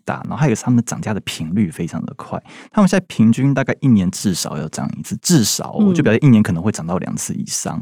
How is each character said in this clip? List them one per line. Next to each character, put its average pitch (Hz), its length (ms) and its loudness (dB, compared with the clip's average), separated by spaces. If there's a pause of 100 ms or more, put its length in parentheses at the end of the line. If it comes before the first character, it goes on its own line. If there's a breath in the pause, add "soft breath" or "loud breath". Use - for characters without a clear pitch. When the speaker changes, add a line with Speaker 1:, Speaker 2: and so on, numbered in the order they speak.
Speaker 1:
大， - 200 -4
然 - 80 -10
后 92 60 -6
还 147 100 2
有 - 20 2
一 - 20 2
个 110 40 2
是 - 80 -6
他 127 80 0
们 120 120 4
涨 - 160 -8
价 107 140 -6
的 95 60 -4
频 82 340 -8
率 104 160 0
非 85 160 -6
常 - 220 -6
的 - 80 -12
快。 - 260 -10 (300 loud breath)
他 214 100 2
们 190 80 6
现 196 100 2
在 180 80 -4
平 113 240 4
均 135 220 2
大 131 100 0
概 - 80 -2 (100)
一 143 60 0
年 98 220 4
至 95 240 -2
少 76 240 -6
要 76 120 -6
涨 - 280 -6
一 - 60 -12
次， - 180 -10
至 156 220 4
少 - 300 -4
哦， - 80 -4
Speaker 2:
嗯。 196 120 4
Speaker 1:
就 170 80 2
表 117 100 4
示 110 120 4
一 151 40 6
年 113 140 8
可 104 100 2
能 85 120 -2
会 104 80 0
涨 87 160 -10
到 90 100 -2
两 - 180 -6
次 - 200 -8
以 - 100 -6
上 - 360 -6